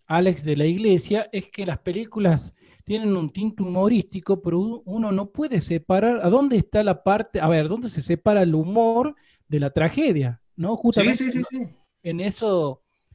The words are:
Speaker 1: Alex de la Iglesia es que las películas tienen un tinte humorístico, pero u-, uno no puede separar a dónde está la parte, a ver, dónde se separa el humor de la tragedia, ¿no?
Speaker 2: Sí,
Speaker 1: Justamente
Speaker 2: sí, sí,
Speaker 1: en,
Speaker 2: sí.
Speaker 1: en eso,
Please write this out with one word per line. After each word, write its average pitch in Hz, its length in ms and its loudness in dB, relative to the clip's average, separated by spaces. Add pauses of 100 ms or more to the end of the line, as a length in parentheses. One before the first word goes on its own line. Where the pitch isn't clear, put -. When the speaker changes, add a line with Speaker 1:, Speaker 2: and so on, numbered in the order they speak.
Speaker 1:
Alex 170 380 0
de 151 120 0
la 147 100 2
Iglesia 202 640 2
es 190 160 -8
que 196 180 -10
las 170 120 -6
películas 185 760 -2 (300)
tienen 208 320 0
un 156 160 -4
tinte 208 320 -4
humorístico, 190 760 0
pero 175 200 -2
u-, 226 260 -6
uno 214 240 -4
no 196 200 -2
puede 269 300 -4
separar 196 640 0
a 175 80 0
dónde 262 260 4
está 208 280 0
la 190 180 0
parte, 208 380 0
a 156 80 2
ver, 160 180 2
dónde 233 220 -6
se 143 140 -8
separa 196 400 2
el 165 120 4
humor 226 640 0 (320)
de 147 120 -2
la 143 100 0
tragedia, 156 720 0 (140)
¿no? 190 220 -4
Speaker 2:
Sí, - 60 -6
Speaker 1:
Justamente 233 340 4
Speaker 2:
sí, 254 160 -2
sí, 247 60 -2
Speaker 1:
en, 247 280 -6
Speaker 2:
sí. - 80 -18 (300)
Speaker 1:
en 170 160 -6
eso, 190 640 -2 (320)